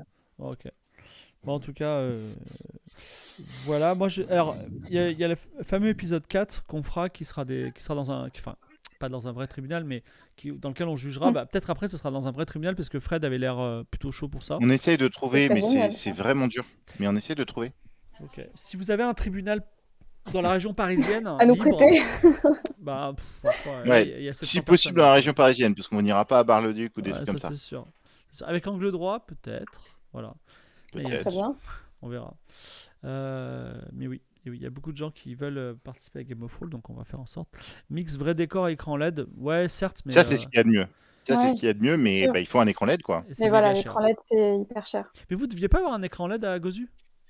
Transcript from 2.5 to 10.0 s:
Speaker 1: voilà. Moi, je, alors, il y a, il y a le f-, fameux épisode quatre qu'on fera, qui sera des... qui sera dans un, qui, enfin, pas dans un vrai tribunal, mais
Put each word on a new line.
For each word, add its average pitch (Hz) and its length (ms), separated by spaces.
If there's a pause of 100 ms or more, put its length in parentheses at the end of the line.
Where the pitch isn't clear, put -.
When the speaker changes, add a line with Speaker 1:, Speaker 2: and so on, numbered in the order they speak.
Speaker 1:
voilà. 151 300
Moi, 190 140
je, 190 220
alors, 170 260 (320)
il 180 60
y 175 40
a, 175 120
il 160 80
y 170 60
a 170 40
le 170 60
f-, - 280
fameux 202 260
épisode 170 380
quatre - 400
qu'on 156 160
fera, 175 260
qui 170 160
sera 143 200
des... 127 300
qui - 80
sera 156 120
dans 139 160
un, 131 200
qui, - 100
enfin, - 160 (440)
pas 131 80
dans 127 200
un 120 40
vrai 127 160
tribunal, 156 360
mais 127 180 (340)